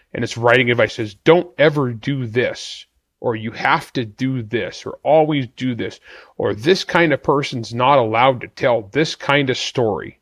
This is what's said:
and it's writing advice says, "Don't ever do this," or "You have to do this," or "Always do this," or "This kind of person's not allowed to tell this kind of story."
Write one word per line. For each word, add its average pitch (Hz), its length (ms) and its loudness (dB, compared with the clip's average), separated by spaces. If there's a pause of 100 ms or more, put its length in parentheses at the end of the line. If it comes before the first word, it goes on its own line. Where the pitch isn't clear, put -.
(140)
and 120 100 -4
it's - 140 -8
writing 120 320 4
advice 117 240 2
says, 107 220 -8
"Don't 175 420 4
ever 143 360 2
do 131 340 -6
this," - 580 -4 (360)
or 120 140 -2
"You 110 180 -8
have 151 400 0
to 127 120 -4
do 127 380 -4
this," 104 420 -6
or - 160 -12
"Always 151 460 2
do 127 260 -6
this," 107 260 -6 (380)
or 104 160 -2
"This 131 300 0
kind 170 280 2
of 135 120 -2
person's 135 500 -2
not 127 240 4
allowed 120 440 2
to - 80 -14
tell 117 340 0
this 135 320 -2
kind 139 340 0
of 123 80 -2
story." 101 640 -4